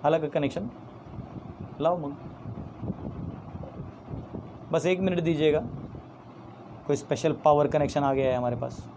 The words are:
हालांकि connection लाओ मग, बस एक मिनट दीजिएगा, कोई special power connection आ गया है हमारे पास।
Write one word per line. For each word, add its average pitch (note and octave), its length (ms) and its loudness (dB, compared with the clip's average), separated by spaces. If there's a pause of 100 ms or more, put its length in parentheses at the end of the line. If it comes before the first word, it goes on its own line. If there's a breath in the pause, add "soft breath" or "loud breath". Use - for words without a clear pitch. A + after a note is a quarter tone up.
हालांकि D#3 240 6
connection D#3 420 0 (1120)
लाओ E3+ 160 4
मग, C#3+ 180 -6 (2500)
बस D#3+ 140 2
एक F3+ 140 4
मिनट F#3 200 2
दीजिएगा, D#3 400 4 (1300)
कोई C#3+ 80 4
special - 360 2
power D3 360 8
connection C#3+ 360 2
आ C3+ 100 4
गया C3+ 180 4
है B2+ 60 4
हमारे B2 180 2
पास। A#2+ 420 -6